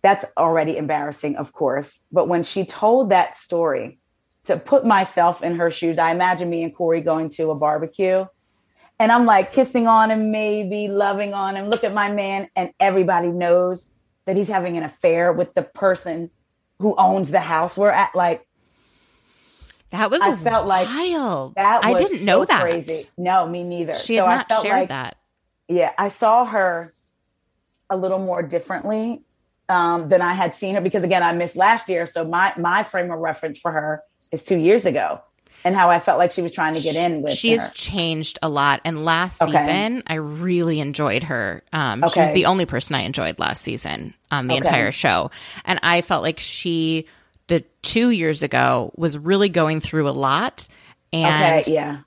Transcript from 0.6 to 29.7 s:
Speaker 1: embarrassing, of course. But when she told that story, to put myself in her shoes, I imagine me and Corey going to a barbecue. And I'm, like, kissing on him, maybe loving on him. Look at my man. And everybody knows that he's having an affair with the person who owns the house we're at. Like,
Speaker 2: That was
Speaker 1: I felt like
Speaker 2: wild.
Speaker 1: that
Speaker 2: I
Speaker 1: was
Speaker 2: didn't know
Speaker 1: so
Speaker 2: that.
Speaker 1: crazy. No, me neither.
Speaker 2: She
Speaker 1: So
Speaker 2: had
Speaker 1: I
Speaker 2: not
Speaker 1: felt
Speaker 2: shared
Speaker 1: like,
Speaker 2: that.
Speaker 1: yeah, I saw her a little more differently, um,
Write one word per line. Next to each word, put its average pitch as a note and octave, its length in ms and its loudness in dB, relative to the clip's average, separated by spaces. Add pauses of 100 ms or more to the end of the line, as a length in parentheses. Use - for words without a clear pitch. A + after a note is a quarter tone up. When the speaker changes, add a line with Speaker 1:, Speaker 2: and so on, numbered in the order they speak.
Speaker 1:
embarrassing, D3 580 -4
of C#3+ 160 -10
course. C#3+ 480 -4 (100)
But F3+ 160 2
when E3+ 160 0
she F#3+ 220 -4
told A3+ 460 2
that F#3 260 2
story, D#3 600 -4 (460)
to F3+ 120 0
put C4+ 300 2
myself F3+ 560 2
in E3+ 140 -2
her E3+ 140 2
shoes, E3 280 -2
I E3 140 2
imagine F3+ 360 0
me E3+ 160 -4
and D#3+ 100 -8
Corey E3 280 0
going D#3+ 280 -2
to D#3 200 -4
a D3+ 40 -2
barbecue. D#3+ 680 0 (760)
And A#3 140 4
I'm, A#3+ 140 6
like, F#3+ 260 4
kissing B3+ 340 2
on A3 240 6
him, A3 200 0
maybe G#3 580 -4
loving G3+ 460 -2
on G3 220 -4
him. G3 120 -6
Look A#3 160 0
at G3 80 -2
my G3+ 180 0
man. G3 460 -4
And F3+ 140 -2 (100)
everybody F#3 500 2
knows F3 600 0 (360)
that F#3+ 100 0
he's G3+ 120 0
having F3+ 300 -2
an D#3+ 60 -6
affair E3 500 0
with F3 200 -2
the F3 80 0
person E3+ 680 -4 (480)
who G3+ 180 0
owns F#3 340 2
the F3+ 100 2
house E3 360 -2
we're G3+ 140 4
at. F#3+ 240 2
Like, F3 320 0 (1400)
Speaker 2:
That G3+ 200 -2
was C#4+ 120 2
Speaker 1:
I G3+ 140 2
felt G#3 300 0
like F#3 200 2
Speaker 2:
wild. B3+ 720 -4
Speaker 1:
that G3+ 280 4
Speaker 2:
I A3 80 4
Speaker 1:
was - 100 4
Speaker 2:
didn't C#4+ 220 -2
know F#3+ 160 6
Speaker 1:
so F#3 60 2
Speaker 2:
that. B3+ 160 4
Speaker 1:
crazy. E3 460 -4 (100)
No, F3+ 280 2
me F3 180 -8
neither. E3+ 320 -6
Speaker 2:
She A3+ 200 -2
Speaker 1:
So G3 100 4
Speaker 2:
had F3+ 60 6
Speaker 1:
I - 60 4
Speaker 2:
not - 100 -6
Speaker 1:
felt A3 140 2
Speaker 2:
shared G3 180 0
Speaker 1:
like, F#3 100 -2
Speaker 2:
that. B2+ 260 -8 (520)
Speaker 1:
yeah, E3+ 300 0
I G3+ 100 0
saw A3+ 380 2
her F3+ 480 -2 (960)
a F#3+ 80 -4
little F#3+ 240 -2
more F3+ 220 -4
differently, G3+ 840 -6 (440)
um, E3+ 400 0